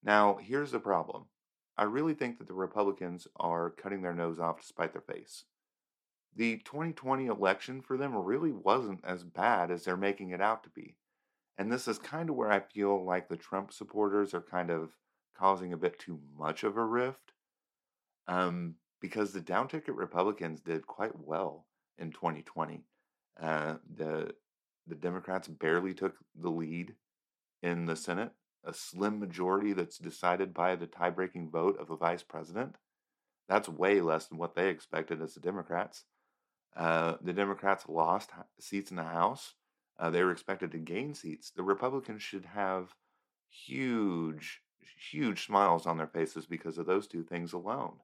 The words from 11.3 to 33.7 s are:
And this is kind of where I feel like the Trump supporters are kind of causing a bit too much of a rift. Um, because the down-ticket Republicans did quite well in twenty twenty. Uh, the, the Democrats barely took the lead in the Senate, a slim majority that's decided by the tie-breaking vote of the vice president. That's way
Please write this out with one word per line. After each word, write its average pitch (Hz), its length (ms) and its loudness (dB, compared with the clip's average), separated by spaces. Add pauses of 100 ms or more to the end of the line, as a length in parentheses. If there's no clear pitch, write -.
And 101 140 0
this 123 160 -2
is 117 100 0
kind 160 320 -6
of 147 60 0
where 113 160 2
I 101 80 6
feel 101 460 2
like 92 240 0
the 85 80 -6
Trump 98 340 -6
supporters 101 640 0
are 87 80 -2
kind 87 280 -4
of 80 280 -2 (360)
causing 92 380 4
a 85 60 -4
bit 87 200 0
too 82 220 -10 (180)
much 78 280 -2
of 101 100 2
a 117 80 2
rift. 123 480 -2 (1000)
Um, 87 460 0 (240)
because 101 320 -2
the 95 80 -6
down-ticket 120 560 -2
Republicans 87 640 0
did 80 260 -4
quite - 320 -6
well 78 480 -4 (320)
in 82 140 -8
twenty 82 300 -2
twenty. 80 420 -6 (580)
Uh, 78 340 -2 (200)
the, 78 380 -4 (520)
the 82 100 -10
Democrats 90 520 -4
barely 85 460 0
took 95 240 -2 (180)
the 85 140 -4
lead 82 460 -4 (680)
in 85 220 0
the 82 100 0
Senate, 90 380 -4 (320)
a 82 80 -10
slim 104 480 -2
majority 92 500 2
that's 90 260 -2
decided 90 560 0
by 90 220 2
the 85 120 -8
tie-breaking 87 600 -2
vote 87 300 2
of - 80 -8
the 80 80 -6
vice 85 260 0
president. 85 540 -8 (720)
That's 104 220 4
way 92 320 6